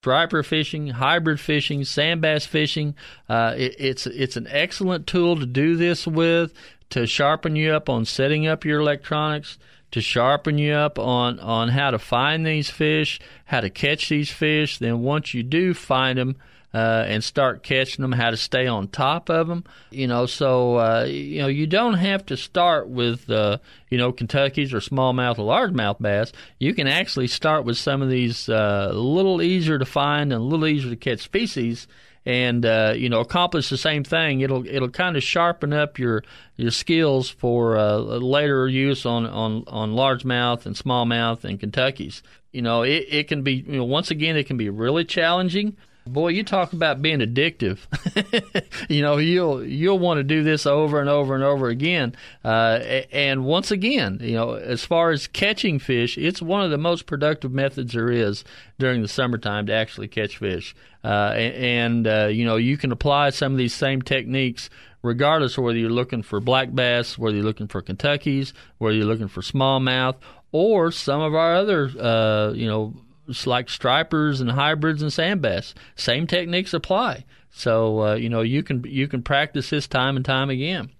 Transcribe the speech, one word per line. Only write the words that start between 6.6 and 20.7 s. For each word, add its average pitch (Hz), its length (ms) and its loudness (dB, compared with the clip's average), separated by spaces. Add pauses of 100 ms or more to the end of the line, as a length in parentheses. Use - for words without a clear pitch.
to 120 160 -2
sharpen 151 480 0
you 156 180 2
up 151 160 0
on 117 160 0
setting 151 440 0
up 156 160 -2
your 151 160 0
electronics, 151 800 -2 (340)
to 113 80 -2
sharpen 143 580 0
you 147 140 2
up 147 260 0
on, 123 400 0
on 113 300 0
how 139 240 2
to 110 80 -2
find 147 440 0
these 156 240 -2
fish, 151 520 -2 (240)
how 131 160 -2
to 98 100 -2
catch - 380 -2
these 147 220 0
fish. 151 480 0
Then 117 240 -2
once 143 320 -2
you 120 100 -4
do 170 280 0
find 131 460 0
'em, 127 180 -2 (380)
uh, 113 320 2
and 107 160 -2
start 131 400 0
catching 131 400 -2
'em, 131 100 -2
how 117 180 2
to 110 80 -2
stay 127 280 0
on 104 220 -2
top 151 400 -2
of 165 220 2
'em. 175 120 -4 (280)
You 131 160 -4
know, 120 180 2
so, 123 540 2